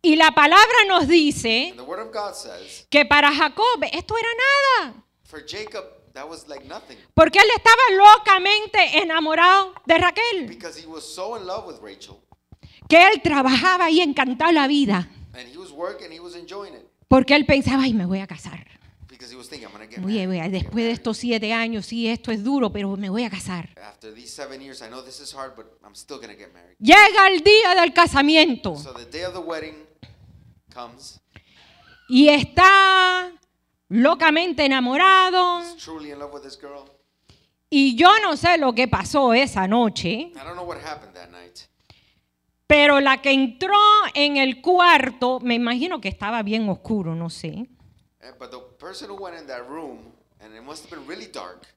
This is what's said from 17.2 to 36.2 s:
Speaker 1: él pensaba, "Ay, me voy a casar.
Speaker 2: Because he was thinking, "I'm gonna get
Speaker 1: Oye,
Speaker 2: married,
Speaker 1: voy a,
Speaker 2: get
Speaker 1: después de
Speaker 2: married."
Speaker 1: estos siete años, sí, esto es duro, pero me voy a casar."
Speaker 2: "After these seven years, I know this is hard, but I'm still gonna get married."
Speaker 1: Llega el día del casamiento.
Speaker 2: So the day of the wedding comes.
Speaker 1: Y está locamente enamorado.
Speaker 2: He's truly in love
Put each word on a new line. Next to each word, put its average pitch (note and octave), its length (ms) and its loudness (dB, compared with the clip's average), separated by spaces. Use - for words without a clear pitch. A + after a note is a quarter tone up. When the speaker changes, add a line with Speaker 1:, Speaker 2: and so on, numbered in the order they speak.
Speaker 1:
él D4 120 2
pensaba, C4+ 380 0
"Ay, C4 100 -2
me F#3+ 120 -2
voy F#3+ 140 -4
a G3 60 -14
casar. - 400 -20
Speaker 2:
Because B2 260 -20
he B2+ 40 -20
was B2 120 -20
thinking, C3 200 -18
"I'm F#2+ 40 -20
gonna G#2 140 -20
get A2 120 -18
Speaker 1:
Oye, F#3+ 280 -6
Speaker 2:
married, - 20 -6
Speaker 1:
voy F#3 100 -4
a, D#3+ 60 -8
Speaker 2:
get F3+ 80 -6
Speaker 1:
después F#3 240 -8
de A#3 60 -2
Speaker 2:
married." A3+ 160 -2
Speaker 1:
estos A3 200 -8
siete A3+ 340 -4
años, A3+ 340 -6
sí, A3+ 220 -6
esto A3+ 240 -6
es G#3+ 100 -6
duro, A#3+ 300 -2
pero G3 240 -8
me G3 140 -10
voy A3+ 140 -4
a A3 60 -8
casar." F3+ 460 -12
Speaker 2:
"After G#2+ 380 -20
these A#2+ 180 -20
seven C3+ 300 -16
years, C3+ 180 -20
I A#2+ 80 -18
know B2+ 140 -18
this B2+ 180 -20
is C#3+ 140 -20
hard, C3+ 200 -16
but A2+ 120 -20
I'm G#2 100 -20
still - 240 -18
gonna A2 160 -20
get G2 200 -20
married." - 260 -20
Speaker 1:
Llega F#4+ 480 6
el F#4+ 120 0
día G4+ 400 4
del E4+ 120 0
casamiento. D4+ 840 0
Speaker 2:
So C#3+ 180 -16
the A#2+ 120 -20
day D3 180 -12
of F#3 100 -10
the F#3 60 -12
wedding D#3+ 340 -12
comes. B2 460 -20
Speaker 1:
Y C4 200 6
está F#4 1000 4
locamente D#4 760 0
enamorado. F4 960 2
Speaker 2:
He's E4+ 220 -18
truly D3+ 280 -16
in C#4+ 60 -18
love C#3+ 140 -16